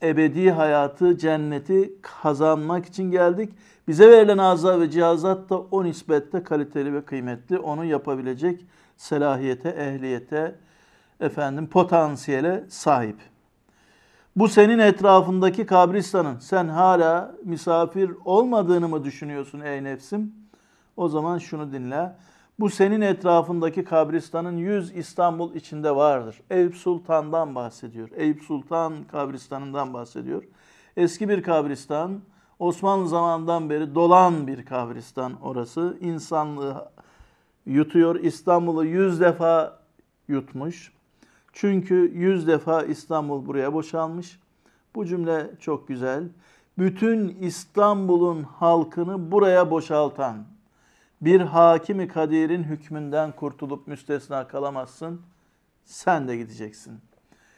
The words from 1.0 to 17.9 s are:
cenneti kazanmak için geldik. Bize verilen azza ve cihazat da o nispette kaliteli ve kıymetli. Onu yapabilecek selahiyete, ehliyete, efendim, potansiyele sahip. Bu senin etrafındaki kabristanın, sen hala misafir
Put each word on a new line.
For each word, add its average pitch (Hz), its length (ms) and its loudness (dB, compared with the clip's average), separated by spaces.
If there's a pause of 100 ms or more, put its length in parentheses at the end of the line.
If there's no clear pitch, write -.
cenneti 156 840 -2
kazanmak 156 840 -2
için 190 260 -6
geldik. 180 420 2 (340)
Bize 190 240 12
verilen 214 260 10
azza 185 420 4
ve 165 100 2
cihazat 170 600 0
da 185 100 0
o 190 240 -2
nispette 160 600 -4
kaliteli 143 500 -4
ve 143 120 -6
kıymetli. 127 540 -6
Onu 156 260 -8
yapabilecek 143 800 -4 (320)
selahiyete, 135 720 -2
ehliyete, 139 840 -6 (640)
efendim, 147 480 -4
potansiyele 165 1040 0
sahip. 120 480 -2 (1200)
Bu 208 120 4
senin 214 320 6
etrafındaki 190 840 4
kabristanın, 180 760 2
sen 180 280 -2
hala 175 760 2
misafir 170 680 -2 (140)